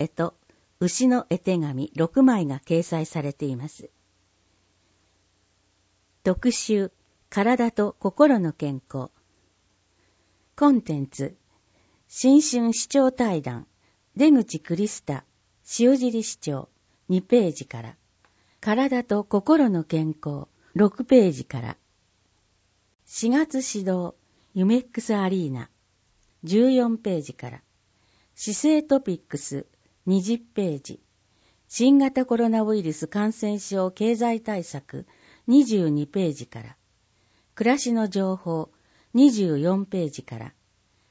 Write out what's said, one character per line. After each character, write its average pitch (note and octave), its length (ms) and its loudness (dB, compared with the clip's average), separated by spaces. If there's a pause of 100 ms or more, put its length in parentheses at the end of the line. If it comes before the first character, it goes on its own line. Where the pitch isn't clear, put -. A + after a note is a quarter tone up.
干 D3+ 80 -2
支、 - 240 -6 (480)
牛 F3+ 280 0
の B3 220 2
絵 F#3 80 0
手 F#3 200 -2
紙 C#3+ 360 -6
六 E3 280 0
枚 A3+ 240 4
が C3+ 140 -6
掲 E3 220 0
載 D#3+ 240 -4
さ D#3 160 -6
れ C#3+ 100 -6
て - 140 -8
い C3 100 -6
ま C3+ 120 -10
す。 - 220 -20 (2250)
特 F#3 260 0
集、 G3+ 420 -2 (380)
体 A#3 400 0
と G#3 280 -2
心 C#4 400 2
の E3+ 140 -2
健 C#3 300 -8 (100)
康。 C3 180 -8 (1500)
コ D4 140 4
ン B3 120 2
テ D3+ 160 -6
ン C#3 80 -4
ツ、 C#3 300 -10 (720)
新 C4+ 320 4
春 A#3+ 320 0
市 - 160 -6
長 C4 240 2
対 G#3+ 300 -2
談、 B2 240 -10 (500)
出 D4 140 6
口 A3+ 300 2
ク - 160 -4
リ G3+ 100 0
ス - 160 -12
タ、 C#3 220 -8 (560)
塩 B3+ 180 6
尻 A#3 240 -2
市 - 140 -10
長、 C#3 320 -8 (400)
二 F#3 140 0
ペ G#3+ 260 4
ー D#3 40 -2
ジ C#3 140 -14
か A#2 160 -14
ら。 A2+ 140 -18 (640)
体 B3 420 0
と G#3 220 -2
心 C4 440 2
の F3+ 140 0
健 D#3 260 -2
康、 D3 380 -8 (280)
六 G#3 300 2
ペ A#3 240 6
ー E3 40 0
ジ C3 120 -10
か - 160 -10
ら。 A#2 160 -12 (1300)
四 - 260 -4
月 C#4 320 0
始 G#3+ 220 -8
動、 F3+ 300 -4 (400)
ユ F#3 100 0
メ A3 140 4
ッ B3 120 -4
ク - 100 -8
ス A3 160 -2
ア G3 120 -2
リ F#3 200 -2
ー - 20 -6
ナ、 B2 200 -10 (720)
十 G#3+ 260 2
四 A#3+ 280 0
ペ G3 200 -4
ー - 40 -4
ジ C#3 120 -16
か A#2+ 160 -16
ら。 A#2+ 120 -18 (720)
市 - 140 -10
政 D4+ 360 2
ト C#4 140 2
ピ G3 120 -4
ッ E3+ 160 -8
ク - 80 -8
ス、 C#3 300 -12 (400)
二 F#3+ 160 2
十 A3+ 160 -4
ペ F#3+ 380 -6
ー C3+ 60 -16
ジ。 - 180 -20 (680)
新 C4+ 300 4
型 C4 280 0
コ A#3+ 100 0
ロ A#3 120 0
ナ A3 140 0
ウ G#3+ 140 0
イ G#3 60 -2
ル D#3+ 100 -4
ス D#3 140 -10
感 G#3 260 -4
染 G#3 260 -6
症 F#3+ 320 -4
経 A3 260 -2
済 A3+ 240 -2
対 G#3 240 -8
策、 - 420 -14 (400)
二 C4+ 180 6
十 G#3 240 0
二 D3 180 0
ペ F#3 220 -2
ー D3+ 40 -2
ジ C3 140 -14
か A2+ 160 -20
ら。 A2+ 140 -20 (800)
暮 A3+ 160 0
ら C#4 80 2
し B3 140 -4
の A3 160 0
情 F#3+ 280 -2
報、 E3 340 -6 (420)
二 C4+ 180 6
十 F#3 280 0
四 F#3+ 280 0
ペ F#3 200 -4
ー C#3+ 40 -8
ジ C3+ 120 -14
か A#2 160 -16
ら。 A2+ 160 -16 (560)